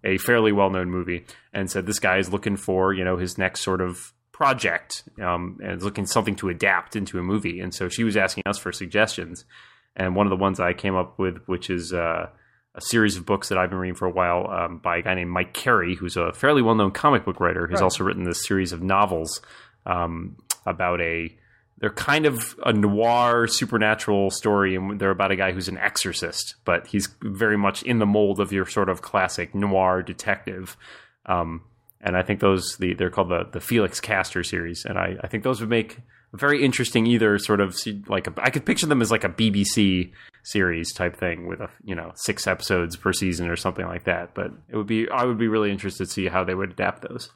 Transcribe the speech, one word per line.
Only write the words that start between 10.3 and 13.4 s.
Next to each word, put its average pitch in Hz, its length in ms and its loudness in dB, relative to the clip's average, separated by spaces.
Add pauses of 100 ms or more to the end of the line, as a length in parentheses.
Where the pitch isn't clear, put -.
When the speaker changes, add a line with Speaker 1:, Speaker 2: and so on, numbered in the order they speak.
Speaker 1:
the 95 60 2
ones 95 220 2
I 90 140 2
came 95 220 -2
up 90 240 -4
with, 90 180 -2 (100)
which 92 220 -4
is, 87 240 -4
uh, 82 340 0 (480)
a 87 60 -14
series 107 360 4
of 87 80 -10
books 98 240 0